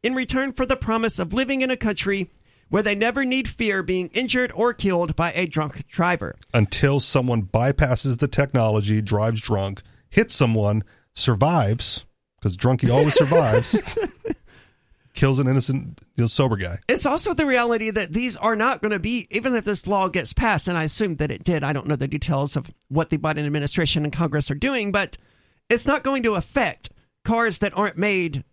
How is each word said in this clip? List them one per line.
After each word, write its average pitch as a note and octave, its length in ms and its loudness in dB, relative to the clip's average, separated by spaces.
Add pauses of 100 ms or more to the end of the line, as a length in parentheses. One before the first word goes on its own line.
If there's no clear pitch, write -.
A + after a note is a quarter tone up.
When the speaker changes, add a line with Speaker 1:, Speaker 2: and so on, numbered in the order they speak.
Speaker 1:
in B3+ 140 0
return C4 380 -2
for C4 120 -2
the B3+ 120 0
promise A3+ 420 -2
of F3 140 -4
living C4 260 0
in C4 120 0
a B3+ 40 0
country G3 540 -2 (400)
where G3+ 140 2
they G#3 120 0
never A#3 300 0
need B3+ 240 0
fear G3 340 -2
being F3+ 300 -2
injured B3 420 0
or A#3 180 2
killed F3 440 0
by E3 160 0
a F#3 120 0
drunk D3+ 440 -6
driver. E3+ 460 0 (180)
Speaker 2:
Until C3+ 480 4
someone B2 420 2
bypasses B2+ 760 2
the C#3+ 100 2
technology, G#2+ 720 2
drives G#2+ 400 0
drunk, G2 400 -2 (280)
hits - 260 2
someone, G#2+ 480 2 (320)
survives, A#2+ 920 2 (360)
'cause F#2+ 140 -2
drunkie A#2+ 380 2
always D3 200 4
survives, C#3+ 680 4
Speaker 1:
<laughs> - 1300 -10
Speaker 2:
kills C3+ 260 2
an C3+ 80 2
innocent, C3 520 -2 (160)
you A#2+ 80 2
know, A2+ 40 2
sober B2 300 2
guy. F#2 200 -8 (100)
Speaker 1:
It's - 200 0
also E4 260 0
the D4+ 120 0
reality A#3+ 440 0
that F#3+ 240 -4
these A#3 240 -4
are A3 180 0
not A3+ 280 0
gonna G#3+ 160 0
be, A3 320 -4
even A#3 240 -2
if A3 100 -2
this G3+ 220 -2
law F#3+ 220 0
gets D#3+ 220 -2
passed, G#3 360 0
and F3 100 -2
I D#3+ 60 0
assume E3 320 -2
that D3+ 160 -2
it - 120 -10
did, D#3+ 200 0
I C#3+ 100 -2
don't C#3 140 -4
know D3 80 0
the C3+ 120 -4
details C#3+ 480 -2
of C3+ 140 -4 (180)
what D#3 220 0
the D#3+ 80 0
Biden D3+ 280 -2
administration D3 580 0
and D3 100 -4
Congress D3+ 380 0
are C#3+ 40 -2
doing, A3+ 360 -2
but G3 260 -2 (520)
it's A#3 180 2
not C#4 160 2
going C4+ 200 0
to A3 120 2
affect F#3+ 540 -4 (360)
cars A3+ 340 0
that G3+ 160 -2
aren't G3 220 -2
made F3 560 -2